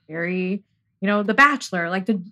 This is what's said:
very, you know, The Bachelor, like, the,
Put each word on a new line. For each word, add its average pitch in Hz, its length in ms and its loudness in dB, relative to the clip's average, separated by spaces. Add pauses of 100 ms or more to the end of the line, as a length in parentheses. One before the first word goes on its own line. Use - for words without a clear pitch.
very, 185 540 -4 (360)
you 190 80 -2
know, 208 160 2
The 208 100 0
Bachelor, 254 560 2
like, 185 180 -2
the, 202 140 0 (100)